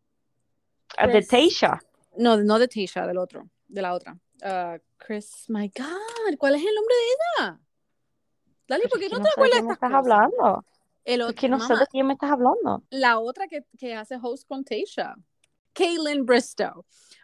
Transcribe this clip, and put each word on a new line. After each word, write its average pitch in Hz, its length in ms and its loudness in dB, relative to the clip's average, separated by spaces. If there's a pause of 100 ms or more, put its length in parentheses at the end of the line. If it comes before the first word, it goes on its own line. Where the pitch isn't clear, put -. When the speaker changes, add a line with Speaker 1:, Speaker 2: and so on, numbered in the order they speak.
(960)
Speaker 1:
Ah, - 100 0
de 247 60 2
Speaker 2:
Chris. 214 160 4
Speaker 1:
Tayshia. 247 500 2 (380)
Speaker 2:
No, 226 220 4
no 208 200 4
de 247 100 4
Tayshia, 185 380 -6
del 180 120 -4
otro, - 300 -8 (200)
de 196 140 -10
la 180 120 -4
otra. 180 240 -12 (240)
Ah, 180 360 -6 (180)
Chris, - 520 -14
my 208 200 -4
God, 381 720 -8
¿cuál 277 160 2
es 294 80 -2
el 427 120 -2
nombre 440 200 0
de 508 500 0
ella? 175 160 -10 (1040)
Dale, 294 180 -2
Speaker 1:
Pero 494 60 -2
Speaker 2:
¿por 480 80 -2
Speaker 1:
es 339 60 -4
Speaker 2:
qué 392 40 -6
Speaker 1:
que - 60 -6
Speaker 2:
no 508 40 -4
Speaker 1:
no 605 60 -4
Speaker 2:
te 622 60 6
Speaker 1:
sé 571 100 0
de 539 60 8
Speaker 2:
acuerdas 480 100 6
Speaker 1:
quién 453 100 2
me 233 60 -2
Speaker 2:
estas 370 40 -4
Speaker 1:
estás 247 140 -2
Speaker 2:
cosas? 269 80 4
Speaker 1:
hablando. 247 680 2 (400)
Speaker 2:
El 247 160 0
Speaker 1:
Es 233 80 -2
Speaker 2:
otro, 233 120 -6
Speaker 1:
que 262 80 2
no 254 120 2
sé 247 140 0
Speaker 2:
mamá, 226 60 2
Speaker 1:
de 269 60 4
quién 269 200 -2
me 269 80 0
estás 285 160 -4
hablando. 285 600 2
Speaker 2:
la 247 280 2
otra 254 300 -8
que, 302 160 -12 (140)
que 240 160 -10
hace 220 260 -12
host 247 280 -10
con 269 160 -8
Tayshia. 220 520 -8 (560)
Kaylin 320 540 -2
Bristow. 226 580 0 (400)